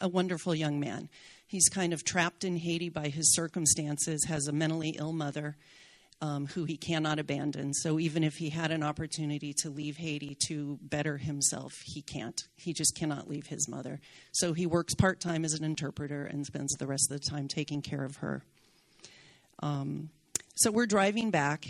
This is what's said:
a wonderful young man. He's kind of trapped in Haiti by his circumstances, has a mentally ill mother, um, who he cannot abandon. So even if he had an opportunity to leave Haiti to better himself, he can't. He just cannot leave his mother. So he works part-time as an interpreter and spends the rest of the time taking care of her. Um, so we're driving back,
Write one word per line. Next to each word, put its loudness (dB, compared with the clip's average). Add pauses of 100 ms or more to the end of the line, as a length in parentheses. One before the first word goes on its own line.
a 0
wonderful 0
young 2
man. -4 (360)
He's 4
kind 0
of -2
trapped 2
in 0
Haiti -2
by -2
his 4
circumstances, 2
has 0
a -2
mentally 0
ill -2
mother, -4 (640)
um, -2
who -2
he -2
cannot 0
abandon. -2
So 2
even 2
if 4
he -4
had 0
an 0
opportunity -2
to -2
leave -6
Haiti -4 (120)
to -4
better -2
himself, 0 (140)
he -10
can't. -8 (140)
He -4
just 2
cannot -2
leave -6
his -4
mother. -8 (320)
So 2
he 0
works 2
part-time 2
as 0
an -2
interpreter -2
and -4
spends -4
the -4
rest 2
of -6
the -2
time -2
taking -4
care -4
of -8
her. -4 (1200)
Um, -4 (460)
so 4
we're 6
driving 6
back, 2